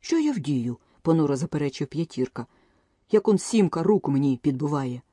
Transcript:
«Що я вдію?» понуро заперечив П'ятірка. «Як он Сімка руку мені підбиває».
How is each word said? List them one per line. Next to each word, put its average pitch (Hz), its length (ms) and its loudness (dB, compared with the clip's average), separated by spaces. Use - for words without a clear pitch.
«Що - 180 -2
я 302 140 0
вдію?» 127 460 -4
понуро 156 340 2
заперечив 147 500 -4
П'ятірка. 127 600 -6
«Як 214 180 2
он 202 100 4
Сімка 180 440 2
руку 190 280 2
мені 139 260 2
підбиває». 135 680 -4